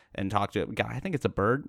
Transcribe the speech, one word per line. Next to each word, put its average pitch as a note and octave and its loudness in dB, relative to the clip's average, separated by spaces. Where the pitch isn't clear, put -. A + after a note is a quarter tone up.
and G2 -2
talk G2+ 0
to G2+ 2
him. B1+ -4
Guy, A2 -2
I B2+ -4
think F#3+ -4
it's C#3 -2
a - 4
bird. A#2 2